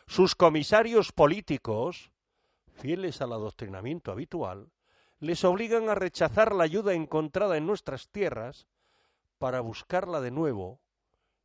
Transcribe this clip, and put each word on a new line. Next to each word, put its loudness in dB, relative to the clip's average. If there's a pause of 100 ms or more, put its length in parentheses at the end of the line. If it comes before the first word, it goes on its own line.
sus 4
comisarios 4
políticos, 0 (640)
fieles -6
al -6
adoctrinamiento -8
habitual, -8 (480)
les -4
obligan 2
a 2
rechazar 2
la 4
ayuda 2
encontrada -2
en -2
nuestras -6
tierras -6 (720)
para -2
buscarla -4
de -4
nuevo -4 (640)